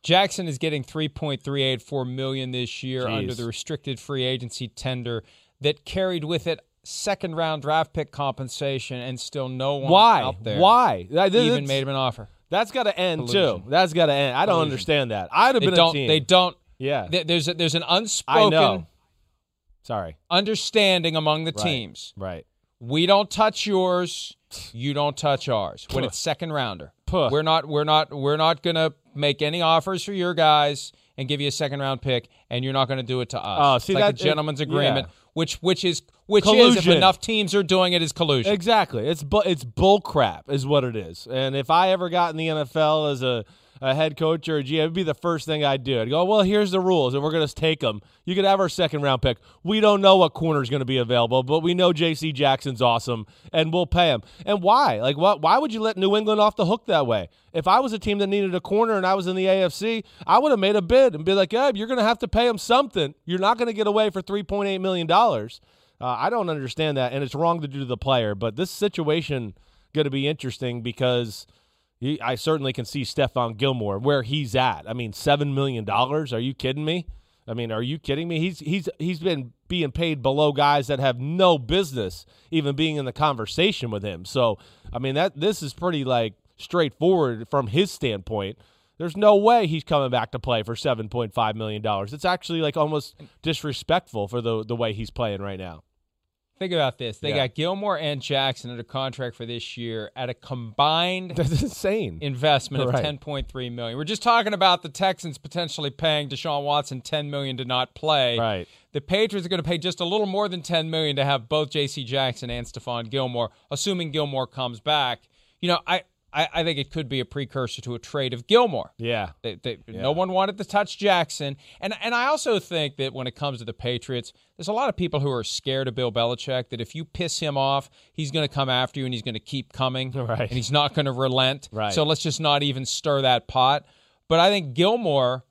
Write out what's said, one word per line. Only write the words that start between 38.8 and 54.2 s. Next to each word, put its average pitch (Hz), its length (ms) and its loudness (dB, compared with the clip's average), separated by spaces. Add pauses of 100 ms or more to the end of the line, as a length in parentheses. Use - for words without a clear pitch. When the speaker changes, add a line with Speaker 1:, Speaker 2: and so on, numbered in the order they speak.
Speaker 2:
It's 151 160 -2
bu-, 202 200 2
it's 170 200 -2
bull 190 360 4
crap 107 480 0
is 139 160 -2
what 139 200 2
it 120 100 -6
is. 87 340 -10
And 131 280 -4
if 139 140 -4
I 180 200 6
ever 180 180 0
got 175 220 0
in 156 60 -10
the 160 120 -2
N 156 80 -2
F 147 200 -4
L 156 320 2
as 139 160 -4
a, 120 200 -2 (380)
a 131 140 0
head 156 200 0
coach 160 320 0
or 156 100 0
a 143 40 -2
G 139 160 -2
M, 151 60 2
it'd 165 80 -2
be 180 100 -2
the 156 100 0
first 165 320 -2
thing 151 200 -2
I'd 139 180 2
do. 123 180 0
I'd 110 80 -2
go, 156 160 2
"Well, 208 180 4
here's 208 280 2
the 185 80 0
rules, 175 360 4
and 139 100 0
we're 156 80 0
gonna 156 160 2
take 160 340 -2
'em. 107 180 -2 (240)
You 180 120 -2
could 190 80 2
have 196 160 6
our 185 80 2
second 156 340 0
round 135 200 2
pick. 123 160 2 (260)
We 208 160 2
don't 208 200 6
know 190 180 8
what 165 140 6
corner's 147 380 0
gonna 135 140 0
be 127 140 0
available, 120 440 2
but 151 220 0
we 175 100 2
know 180 180 4
J 165 220 0
C 156 160 -4
Jackson's 135 500 0
awesome, 117 460 0 (260)
and 160 200 2
we'll 175 140 2
pay 170 240 4
him." 120 120 0 (240)